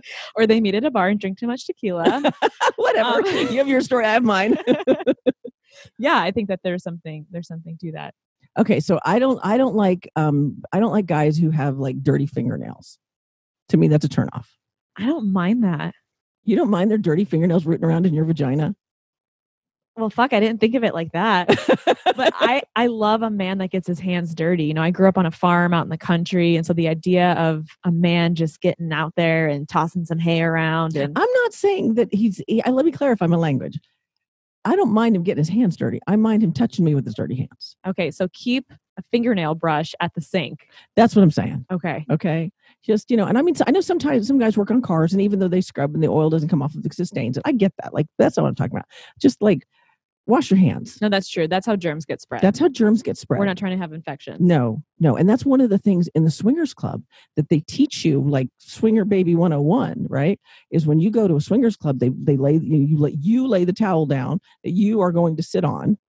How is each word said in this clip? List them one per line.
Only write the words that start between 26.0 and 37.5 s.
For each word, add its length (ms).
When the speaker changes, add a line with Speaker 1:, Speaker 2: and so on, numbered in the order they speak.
Speaker 1:
And 100
so 80
the 140
idea 460
of 320
a 60
man 440
just 260
getting 320
out 240
there 320
and 180
tossing 380
some 140
hay 240
around 520
and 240
Speaker 2:
I'm 140
not 100
saying 400
that 180
he's, 340
he, 180
I, 40
let 160
me 80
clarify 360
my 100
language. 420
I 100
don't 160
mind 240
him 60
getting 180
his 80
hands 280
dirty. 300
I 100
mind 280
him 80
touching 320
me 100
with 120
his 80
dirty 200
hands. 420